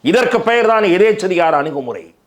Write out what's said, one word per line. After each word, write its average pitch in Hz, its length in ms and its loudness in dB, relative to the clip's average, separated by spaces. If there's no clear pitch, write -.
இதற்கு 240 380 0
பெயர் 233 260 0
தான் 220 160 2
எதேச்சதிகார 185 680 0
அணுகுமுறை. 139 640 -6